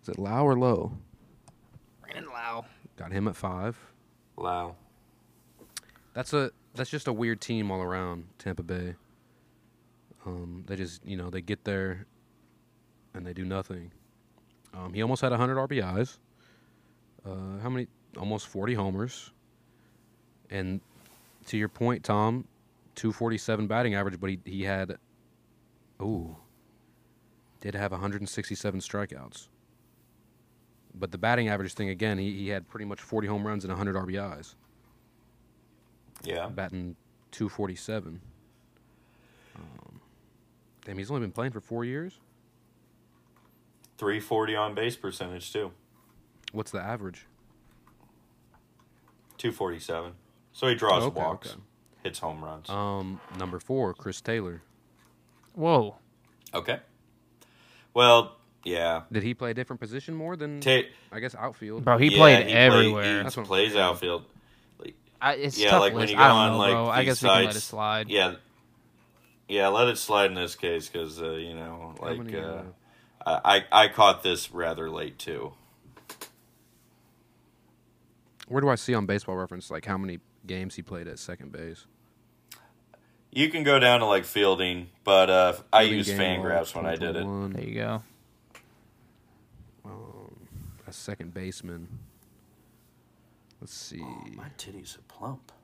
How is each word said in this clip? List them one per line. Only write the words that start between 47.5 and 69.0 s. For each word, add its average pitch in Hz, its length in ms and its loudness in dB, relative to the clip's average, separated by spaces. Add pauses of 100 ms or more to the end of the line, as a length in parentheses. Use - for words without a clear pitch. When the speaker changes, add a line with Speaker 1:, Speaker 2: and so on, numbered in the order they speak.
Speaker 3:
two - 140 -4
forty-seven. 87 600 -8 (400)
So - 140 -4
he 123 80 2
draws 104 300 2
Speaker 1:
Okay, 127 160 -4
Speaker 3:
walks, 80 320 -6
Speaker 1:
okay. - 80 -18 (420)
Speaker 3:
hits 90 160 -8
home 78 260 -8
runs. 78 240 -14
Speaker 1:
Um, 98 520 -6 (180)
number 90 220 -6
four, 127 340 -2
Chris - 260 -10
Taylor. 92 420 -6 (920)
Speaker 2:
Whoa. 156 400 2 (580)
Speaker 3:
Okay. 120 280 -4 (1120)
Well, 120 420 10 (280)
yeah. 85 380 0 (100)
Speaker 1:
Did 107 100 -2
he 117 120 -2
play 117 180 -6
a - 20 -4
different 127 260 -8
position 131 340 -10
more 160 220 -8
than, 147 240 -8
Speaker 3:
Ta- 131 280 2 (240)
Speaker 1:
I 110 80 -8
guess, 120 160 -8
outfield? 113 480 -8
Speaker 2:
Bro, 120 140 6
he 147 100 6
Speaker 3:
Yeah, - 100 4
Speaker 2:
played 147 200 12
Speaker 3:
he 110 140 4
play-, - 0 -
Speaker 2:
everywhere. 110 640 8
Speaker 3:
he 101 40 0
Speaker 1:
That's - 140 -4
what 117 80 -6
I'm - 20 -10
Speaker 3:
plays 98 260 2
Speaker 1:
saying. 101 120 4
Speaker 3:
outfield. 87 400 -2 (540)
Like, - 160 -16 (280)
Speaker 2:
I, 139 120 2
it's 135 240 -4
Speaker 3:
yeah, 104 120 4
Speaker 2:
tough 98 100 8
Speaker 3:
like, 101 120 6
when 113 100 -2
Speaker 2:
list. 107 120 2
Speaker 3:
you 110 40 2
Speaker 2:
I 131 40 10
Speaker 3:
go 135 60 12
Speaker 2:
don't 117 100 10
Speaker 3:
on, 107 140 6
Speaker 2:
know, 113 60 2
Speaker 3:
like, 101 140 4
Speaker 2:
bro. 117 160 2
I 120 120 2
Speaker 3:
these 131 60 2
Speaker 2:
guess 127 160 2
we 123 60 4
can 95 160 8
let 104 60 0
it - 40 -4
Speaker 3:
sites, 107 100 -4
Speaker 2:
slide. 107 440 -2
Speaker 3:
yeah. 92 260 2 (1120)